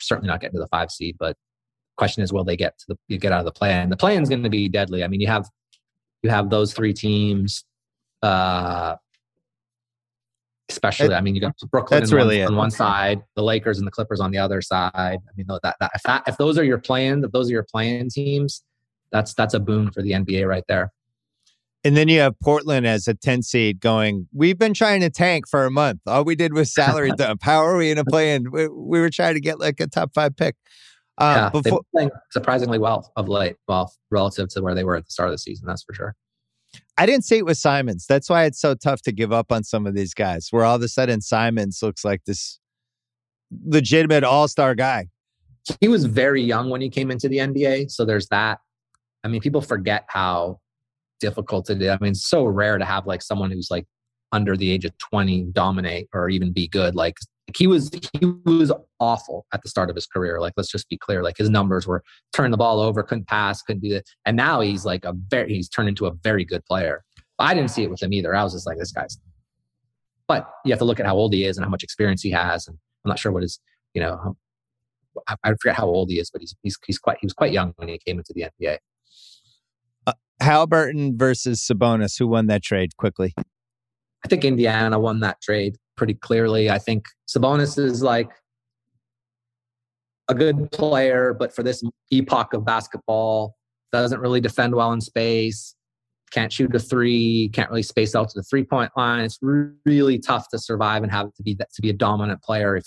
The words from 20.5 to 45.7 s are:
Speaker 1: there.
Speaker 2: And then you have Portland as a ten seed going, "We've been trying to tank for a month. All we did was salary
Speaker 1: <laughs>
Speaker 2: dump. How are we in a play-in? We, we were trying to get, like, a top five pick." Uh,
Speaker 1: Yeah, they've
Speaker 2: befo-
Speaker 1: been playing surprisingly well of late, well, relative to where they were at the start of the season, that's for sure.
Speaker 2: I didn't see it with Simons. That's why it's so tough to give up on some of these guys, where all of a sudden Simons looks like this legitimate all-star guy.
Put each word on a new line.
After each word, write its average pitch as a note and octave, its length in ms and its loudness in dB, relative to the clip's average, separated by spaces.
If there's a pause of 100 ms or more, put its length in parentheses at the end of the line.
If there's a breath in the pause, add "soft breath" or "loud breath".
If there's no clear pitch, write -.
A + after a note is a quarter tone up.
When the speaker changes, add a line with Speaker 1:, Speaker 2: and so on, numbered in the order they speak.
Speaker 1:
there. F#2+ 240 0 (920)
Speaker 2:
And C#3+ 120 4
then D#3 120 6
you D#3+ 140 8
have C3+ 180 4
Portland C#3+ 480 2
as A2 200 2
a A2+ 60 2
ten B2 300 0
seed G#2+ 380 0
going, G#2+ 520 2
"We've F3 240 2
been G#3+ 160 2
trying G3+ 280 2
to E3+ 100 2
tank F3 360 0
for C#3 180 2
a C3 40 0
month. C3 380 2
All B2+ 160 2
we E3 120 0
did D#3 180 0
was D3+ 200 2
salary D3 380 4
Speaker 1:
<laughs> - 60 -4
Speaker 2:
dump. A2 260 0
How D3+ 200 6
are F3 140 4
we D#3+ 140 2
in D3+ 80 2
a D3 60 0
play-in? C#3+ 460 2
We, D#3 180 0
we D#3 320 -2
were E3 100 2
trying E3+ 240 0
to D3+ 60 -2
get, D#3 180 -4
like, D3+ 200 -2
a D#3 60 -2
top D#3 300 -2
five D3 200 0
pick." C#3 200 -2 (640 soft breath)
Uh, D3 160 4
Speaker 1:
Yeah, G#2+ 140 4
they've D3 140 0
Speaker 2:
befo- A#2 120 4
Speaker 1:
been - 80 -2 (100)
playing D#3 160 2 (220)
surprisingly B2 480 0
well A2 380 -2
of G#2 120 -4
late, F#2+ 280 -2 (100)
well, F2+ 260 -2 (160)
relative G2 400 0
to F#2+ 140 -6
where F2+ 100 -2
they F#2 100 -2
were F2+ 120 0
at E2 100 -6
the - 60 -20
start F2+ 180 -2
of E2 40 -2
the D2 40 -6
season, G2 300 -12
that's - 160 -10
for - 100 -18
sure. G#2 220 -10 (840 soft breath)
Speaker 2:
I E3 80 6
didn't B3+ 200 4
see A3+ 120 4
it G#3 80 0
with E3 140 2
Simons. C3 480 0
That's C#3 240 2
why E3+ 140 6
it's D3 140 0
so D3 140 2
tough C3+ 300 -2
to C3 80 -2
give G#2+ 200 -2
up A2+ 200 0
on A2+ 120 0
some G#2+ 220 -2
of G2 80 -2
these G2 220 -4
guys, F2+ 340 -2
where A#2 140 4
all A#2 140 4
of A#2 40 -2
a A#2+ 60 -4
sudden A#2+ 340 0
Simons A2 600 0
looks G#2+ 200 -4
like G2+ 220 -2
this - 340 -8 (1080)
legitimate D3+ 580 4
all-star C3+ 500 4
guy. A#2+ 360 -2 (720)